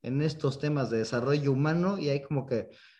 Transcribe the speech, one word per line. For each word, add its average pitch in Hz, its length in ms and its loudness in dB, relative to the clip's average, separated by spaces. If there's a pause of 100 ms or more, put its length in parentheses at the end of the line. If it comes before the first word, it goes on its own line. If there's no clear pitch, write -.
en 135 180 -2
estos 151 360 0
temas 147 320 0
de 113 100 0
desarrollo 135 520 2
humano, 165 460 2
y 156 100 -4
ahí 143 140 0
como 143 240 -4
que 117 240 -2 (300)